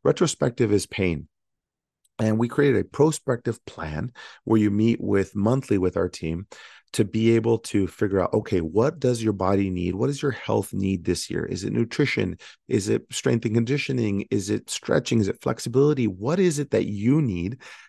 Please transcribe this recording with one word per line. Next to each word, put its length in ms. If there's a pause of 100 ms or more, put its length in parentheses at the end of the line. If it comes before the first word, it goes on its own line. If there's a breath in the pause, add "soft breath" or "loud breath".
retrospective 680
is 140
pain. 400 (920)
And 200
we 100
created 320
a 80
prospective 760
plan 480 (320 loud breath)
where 160
you 100
meet 300
with 340
monthly 440
with 180
our 120
team 380 (460 loud breath)
to 140
be 280
able 220
to 300
figure 340
out, 140
"Okay, 260
what 400
does 220
your 100
body 380
need? 240
What 140
does 120
your 100
health 440
need 320
this 240
year? 120
Is 220
it 80
nutrition? 640 (320 loud breath)
Is 220
it 200
strength 360
and 80
conditioning? 760
Is 200
it 180
stretching? 500
Is 100
it 120
flexibility? 640
What 320
is 200
it 140
that 120
you 380
need 400 (260 loud breath)